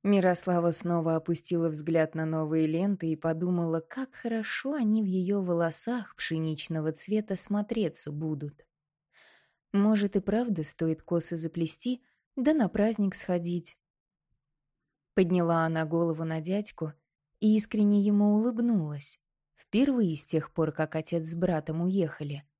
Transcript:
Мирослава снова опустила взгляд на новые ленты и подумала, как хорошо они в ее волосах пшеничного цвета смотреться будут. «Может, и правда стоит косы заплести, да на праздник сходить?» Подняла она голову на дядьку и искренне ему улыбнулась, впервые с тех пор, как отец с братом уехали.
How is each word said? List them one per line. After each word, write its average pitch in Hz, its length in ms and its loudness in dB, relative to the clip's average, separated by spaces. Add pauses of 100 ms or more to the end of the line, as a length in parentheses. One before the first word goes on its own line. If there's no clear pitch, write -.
Мирослава 180 680 2
снова 165 460 0
опустила 165 500 -2
взгляд 156 480 0
на 160 100 -2
новые 160 420 0
ленты 180 400 0
и 160 100 -2
подумала, 165 640 0
как 262 340 -10
хорошо 226 580 -4
они 220 300 2
в - 20 0
ее 185 360 0
волосах 180 760 -2
пшеничного 160 800 -2
цвета 208 420 -2
смотреться 202 760 -2
будут. 147 540 -6 (1080)
«Может, 202 420 4
и 196 60 4
правда 208 420 0
стоит 160 400 -2
косы 170 320 -2
заплести, 165 680 -4 (360)
да 269 160 2
на 254 160 2
праздник 208 440 0
сходить?» 175 640 -4 (1400)
Подняла 170 500 4
она 160 200 -2
голову 165 380 0
на 160 160 -2
дядьку 170 540 -4 (480)
и 214 160 6
искренне 208 440 2
ему 208 340 4
улыбнулась, 220 840 0 (340)
впервые 233 640 0
с 143 80 -6
тех - 300 -2
пор, 156 180 0
как 156 240 -4
отец 160 320 -4
с 165 80 -6
братом 165 460 -2
уехали. 160 680 -2 (120)